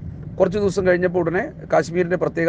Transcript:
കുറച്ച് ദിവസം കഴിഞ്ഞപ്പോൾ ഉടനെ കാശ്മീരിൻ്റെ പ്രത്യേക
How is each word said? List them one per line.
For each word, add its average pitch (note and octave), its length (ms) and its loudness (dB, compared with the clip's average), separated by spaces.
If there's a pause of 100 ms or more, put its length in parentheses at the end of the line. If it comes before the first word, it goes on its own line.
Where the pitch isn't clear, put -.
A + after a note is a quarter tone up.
(380)
കുറച്ച് F#3+ 260 2
ദിവസം G3 240 0
കഴിഞ്ഞപ്പോൾ F3+ 360 2
ഉടനെ E3 200 0 (280)
കാശ്മീരിൻ്റെ E3+ 520 0
പ്രത്യേക E3 260 0